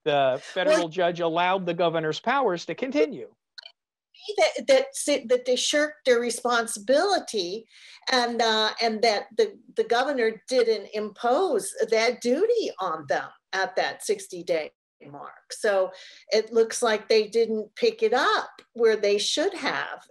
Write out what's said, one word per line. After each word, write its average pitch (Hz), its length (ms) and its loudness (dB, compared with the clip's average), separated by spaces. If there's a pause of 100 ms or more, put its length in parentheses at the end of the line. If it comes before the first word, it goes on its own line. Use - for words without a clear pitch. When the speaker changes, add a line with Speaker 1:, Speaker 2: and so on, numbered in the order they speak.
Speaker 1:
The 139 380 2
federal 185 340 2
Speaker 2:
Well 170 120 2
Speaker 1:
judge 170 320 0
allowed 175 460 0
the 175 80 -2
governor's 160 460 0
powers 233 460 0
to 170 80 -6
continue. 277 600 -2 (1000)
Speaker 2:
That, 302 300 0 (400)
that, 233 220 -2
that 247 160 2
they 254 120 0
shirked 302 480 -2
their 240 160 4
responsibility 233 1500 -2 (460)
and, 240 300 2
uh, 220 380 2
and 220 220 0
that 214 240 2 (100)
the, 214 220 0 (180)
the 220 80 2
governor 233 640 0
didn't 226 440 2
impose 240 800 -2 (180)
that 233 300 2
duty 359 500 2 (100)
on 160 280 -6
them 147 200 -2 (240)
at 185 240 -2
that 156 280 -4
sixty 190 380 -6
day 160 280 -4 (420)
mark. 143 400 -18
So 190 400 0 (380)
it 220 220 0
looks 226 300 2
like 214 260 0
they 214 200 2
didn't 220 480 -2
pick 226 260 0
it 214 100 2
up 349 380 0 (220)
where 226 240 2
they 202 200 2
should 311 380 0
have 170 560 -6